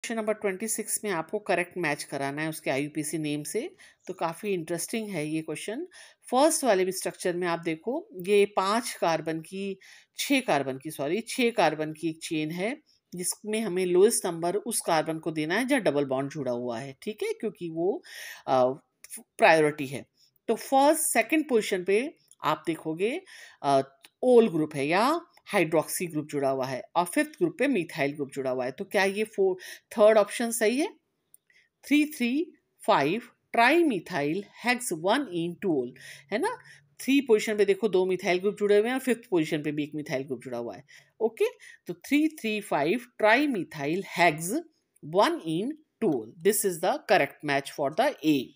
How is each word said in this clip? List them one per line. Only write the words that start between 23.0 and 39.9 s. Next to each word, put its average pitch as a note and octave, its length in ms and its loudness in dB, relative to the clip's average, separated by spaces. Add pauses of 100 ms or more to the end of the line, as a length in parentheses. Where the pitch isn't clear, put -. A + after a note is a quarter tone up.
अ, C#3 200 4 (400)
ओल A#3+ 260 8
ग्रुप D#3 260 -2
है C#3 120 -2
या A#3 340 2 (280)
हाइड्रोक्सी E3 580 0
ग्रुप D3+ 200 -6
जुड़ा C#3 240 -2
हुआ C3+ 160 -2
है C3 160 -8 (140)
और E3+ 80 2
फिफ्थ D4+ 260 -2
ग्रुप E3 280 -2
पे C4 100 2
मिथाइल D#3+ 440 -2
ग्रुप C#3+ 220 -8
जुड़ा C3+ 160 -4
हुआ B2+ 140 -2
है। C3 80 -6
तो G3 120 -10
क्या G3 200 0
ये G3 200 0
फोर, F#3+ 320 0 (360)
थर्ड A3 260 8
ऑप्शन A#3 320 0
सही A3+ 280 2
है? F4 100 0 (1000)
थ्री D4 180 4
थ्री C#4 480 -2 (340)
फ़ाइव F3 360 2 (340)
trimethyl G#3 840 2 (240)
hex A#3+ 140 0 (120)
one F#3+ 300 0
in F3 260 -4
two E3 340 -2
ol, B2 80 -6 (420)
है G#3 60 -2
ना? A4+ 200 -4 (420)
थ्री C4+ 200 4
पोजीशन G#3+ 360 2
पे G#3 80 4
देखो, G3 240 2
दो F#3 180 2
मिथाइल F#3 320 0
ग्रुप F#3+ 200 -2
जुड़े G#3 180 4
हुए G#3 100 4
हैं B3+ 80 -2
और C4 60 -2
फिफ्थ A#3 300 -2
पोजीशन D#3+ 320 0
पे D3+ 100 -4
भी D3 120 -4
एक D3+ 100 -12